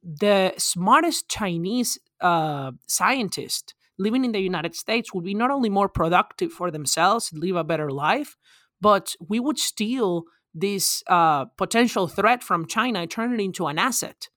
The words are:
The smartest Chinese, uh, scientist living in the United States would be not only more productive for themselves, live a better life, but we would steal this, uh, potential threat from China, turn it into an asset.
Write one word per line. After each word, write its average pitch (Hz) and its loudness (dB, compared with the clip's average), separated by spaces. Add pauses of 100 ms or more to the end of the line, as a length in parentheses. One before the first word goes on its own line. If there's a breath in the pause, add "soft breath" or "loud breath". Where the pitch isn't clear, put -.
The 190 2
smartest 277 2
Chinese, 196 -2 (200)
uh, 156 0 (140)
scientist - -2 (240)
living 226 0
in 247 0
the 214 -2
United 170 -2
States - -4
would 180 -6
be 196 -4
not 233 0
only 269 0
more 196 2
productive 170 0
for 180 -6
themselves, 165 0
live 175 -4
a 165 -2
better 156 -2
life, 156 -2 (420 soft breath)
but 196 4 (120)
we 214 0
would 277 -2
steal 208 -2 (280 soft breath)
this, 196 -2
uh, 160 4
potential 226 0
threat 202 2
from 165 -2
China, 220 -2
turn 233 -4
it 220 -2
into 185 -4
an 151 -2
asset. - -2